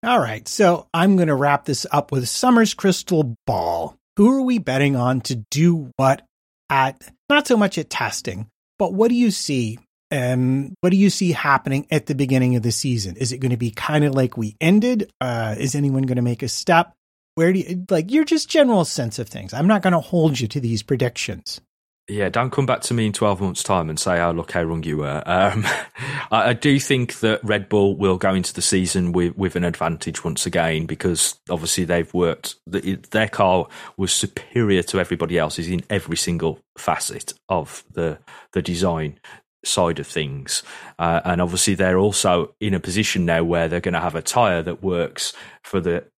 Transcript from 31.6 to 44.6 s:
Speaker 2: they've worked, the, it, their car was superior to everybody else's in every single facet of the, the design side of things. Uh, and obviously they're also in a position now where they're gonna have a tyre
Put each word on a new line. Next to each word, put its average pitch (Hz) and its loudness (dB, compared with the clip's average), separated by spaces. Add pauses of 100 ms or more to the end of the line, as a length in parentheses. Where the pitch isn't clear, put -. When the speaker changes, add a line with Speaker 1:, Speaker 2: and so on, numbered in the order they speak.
Speaker 2:
they've 85 -2
worked, 87 -2 (100)
the, 90 -6
it, - -6
their 107 2
car 92 2 (280)
was 95 0
superior 101 0
to 92 -2
everybody 85 -2
else's 80 -2
in 90 -2
every 85 -4
single 82 -4 (160)
facet - -6 (160)
of 85 -6
the, 80 -4 (340)
the 92 -2
design 85 -2 (460)
side 85 0
of 71 -10
things. 69 -6 (360)
Uh, 82 0
and 87 0
obviously 90 0
they're 92 2
also 92 2
in 104 -2
a 90 -2
position 95 -2
now 82 2
where 85 0
they're 85 -2
gonna 87 -2
have 82 -4
a 82 -4
tyre 92 0